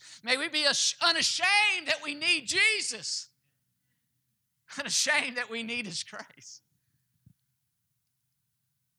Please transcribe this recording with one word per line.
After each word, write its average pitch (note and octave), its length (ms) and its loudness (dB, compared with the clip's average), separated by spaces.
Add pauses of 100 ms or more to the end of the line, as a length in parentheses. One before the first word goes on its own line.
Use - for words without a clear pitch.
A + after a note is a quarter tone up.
(240)
May A#3+ 120 0
we D4+ 140 0
be D4+ 160 0
ash-, - 340 2
unashamed F4+ 840 2
that D4 180 0
we C#4+ 120 -6
need D#4 320 0
Jesus. F#4+ 840 0 (1500)
Unashamed C#4 580 0
that A3+ 140 -6
we A#3 100 -4
need A#3 240 -6
His E3+ 160 -8
grace. - 600 -18 (2250)